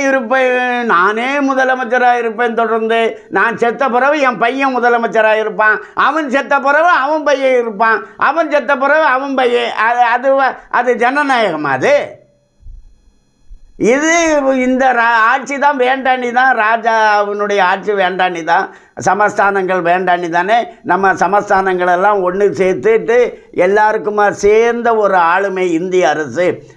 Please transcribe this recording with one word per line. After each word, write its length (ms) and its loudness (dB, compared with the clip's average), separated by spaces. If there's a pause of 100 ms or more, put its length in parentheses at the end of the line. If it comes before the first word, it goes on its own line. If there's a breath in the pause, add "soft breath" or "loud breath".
இருப்பேன், 840 0
நானே 420 2 (140)
முதலமைச்சரா 720 0
இருப்பேன் 460 -2
தொடர்ந்து, 400 0 (300 loud breath)
நான் 320 -2
செத்த 280 0
பிறகு 300 0
என் 240 0
பையன் 320 -2
முதலமைச்சரா 640 2
இருப்பான், 380 0 (180 loud breath)
அவன் 340 0
செத்த 300 0
பிறகு 320 2 (120)
அவன் 260 -2
பையன் 280 2
இருப்பான், 420 0 (180)
அவன் 340 0
செத்த 240 0
பிறகு 300 2
அவன் 300 -2
பையன். 360 0 (160)
அது, 180 0
அது 300 0
வ-, 200 0 (140)
அது 260 0
ஜனநாயகமா 840 0
அது? 180 2 (1900)
இது 280 0 (520)
இந்த 180 0 (100)
ரா-, 300 2
ஆட்சி 340 -2
தான் 280 0
வேண்டாண்டி 460 -2
தான், 260 2
ராஜாவினுடைய 1040 0
ஆட்சி 320 0
வேண்டாண்டி 500 -2
தான், 220 0 (400 loud breath)
சமஸ்தானங்கள் 760 0
வேண்டாண்டி 480 0
தானே 260 0 (280 loud breath)
நம்ம 300 2
சமஸ்தானங்களெல்லாம் 1080 0
ஒண்ணு 220 0 (140)
சேர்த்துட்டு 580 0 (380 loud breath)
எல்லாருக்குமா 760 0
சேர்ந்த 640 2
ஒரு 220 2 (140)
ஆளுமை 400 0
இந்திய 380 0
அரசு, 380 -2 (300 loud breath)